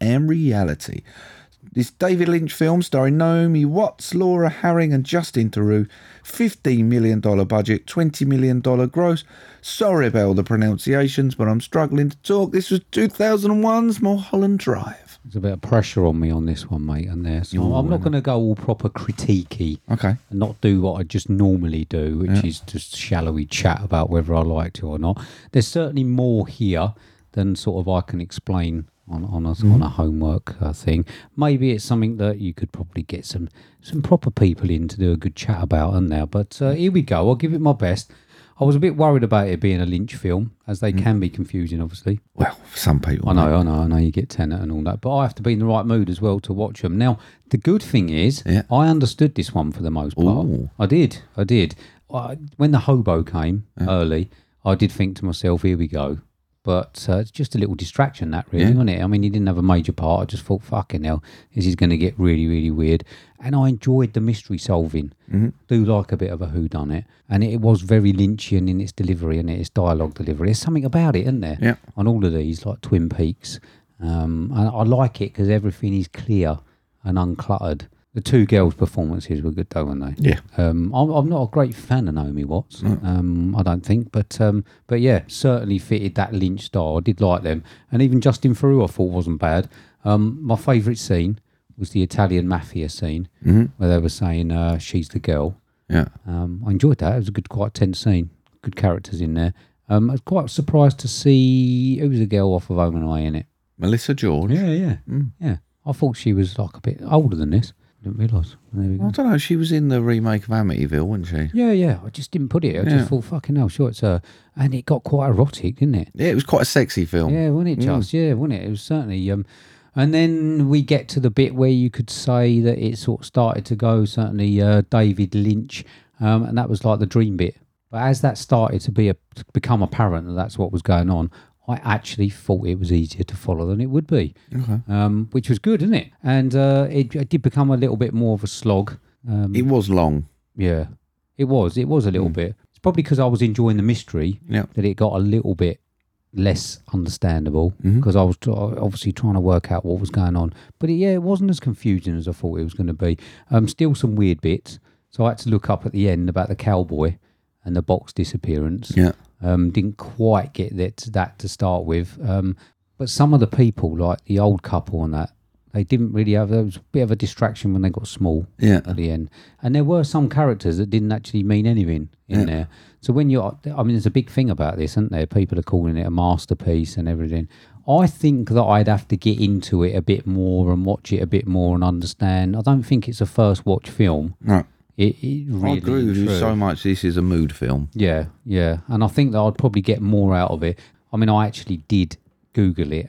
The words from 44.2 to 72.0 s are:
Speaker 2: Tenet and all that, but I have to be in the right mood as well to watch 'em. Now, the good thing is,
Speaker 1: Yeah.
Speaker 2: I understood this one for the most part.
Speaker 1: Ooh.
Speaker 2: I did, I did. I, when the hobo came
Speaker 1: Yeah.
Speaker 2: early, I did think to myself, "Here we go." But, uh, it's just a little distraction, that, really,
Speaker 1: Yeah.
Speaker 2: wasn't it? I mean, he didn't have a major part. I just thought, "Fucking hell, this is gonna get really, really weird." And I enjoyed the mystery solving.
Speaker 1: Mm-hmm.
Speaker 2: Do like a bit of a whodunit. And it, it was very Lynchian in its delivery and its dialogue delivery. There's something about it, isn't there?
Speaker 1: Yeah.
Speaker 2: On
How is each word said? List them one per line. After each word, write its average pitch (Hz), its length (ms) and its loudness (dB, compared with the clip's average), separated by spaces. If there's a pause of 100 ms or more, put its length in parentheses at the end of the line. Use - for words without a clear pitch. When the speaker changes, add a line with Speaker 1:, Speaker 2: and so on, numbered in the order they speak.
Speaker 2:
Tenet 80 320 -4
and 78 140 -6
all 78 80 -4
that, 90 180 -4
but 131 160 -4
I 139 80 2
have 120 120 -4
to - 60 -12
be 117 120 2
in 107 60 0
the 113 60 0
right 110 200 2
mood 113 240 2
as 90 100 -4
well 101 220 0
to - 100 -6
watch 107 320 -6
'em. 87 140 -2
Now, 120 200 2 (340)
the - 60 2
good 180 240 2
thing 98 280 0
is, 90 360 0
Speaker 1:
Yeah. 98 240 2
Speaker 2:
I 147 200 4
understood 151 460 2
this - 200 -4
one 76 160 0
for - 120 -8
the 80 80 -2
most 78 260 -4
part. 104 300 4
Speaker 1:
Ooh. 65 300 -2
Speaker 2:
I 104 80 0
did, 143 340 2 (180)
I 98 80 0
did. 95 300 2 (380)
I, 127 260 -8 (180)
when 151 140 4
the 139 80 6
hobo 101 440 2
came 87 400 -2 (160)
Speaker 1:
Yeah. 90 80 -2
Speaker 2:
early, 87 420 0 (360)
I 120 100 2
did 104 160 2
think 95 280 -2
to 98 60 -6
myself, 87 360 -2
"Here 92 160 0
we 82 100 -2
go." 73 300 -4 (460)
But, - 440 -4
uh, 98 120 2
it's 110 120 -6
just - 240 -6
a - 20 -2
little 101 180 -2
distraction, 90 560 -4
that, 82 200 -6
really, 87 140 2
Speaker 1:
Yeah. 110 60 6
Speaker 2:
wasn't 123 180 4
it? 90 120 -2
I 90 60 0
mean, 101 160 0
he 104 60 0
didn't 101 180 0
have 92 100 0
a 87 40 0
major 87 320 4
part. 87 300 0
I - 20 -6
just 95 180 -10
thought, 98 200 -2
"Fucking 95 420 -6
hell, 78 180 -4 (320)
this 92 100 0
is 90 120 0
gonna 87 180 4
get 85 220 0
really, 82 280 2
really 80 260 0
weird." 80 340 0 (340)
And 135 160 -4
I 131 140 4
enjoyed 127 420 0
the 110 80 -2
mystery 110 380 -2
solving. 78 540 -2 (220)
Speaker 1:
Mm-hmm. 107 160 2 (200)
Speaker 2:
Do 113 160 4
like 104 260 0
a 95 60 -2
bit 92 120 -4
of 87 120 -6
a 90 60 -6
whodunit. 78 580 -4 (240)
And 101 120 2
it, 110 120 0
it 117 80 -2
was 107 220 4
very 101 280 4
Lynchian 98 560 2
in 92 140 0
its 101 100 -6
delivery 85 480 -2
and 85 100 -4
its 87 200 -6
dialogue 80 460 0
delivery. 80 320 -4
There's 110 120 0
something 160 240 -2
about 147 320 2
it, 90 60 0
isn't 127 180 -2
there? 78 220 -6
Speaker 1:
Yeah. 117 140 2 (200)
Speaker 2:
On 101 100 0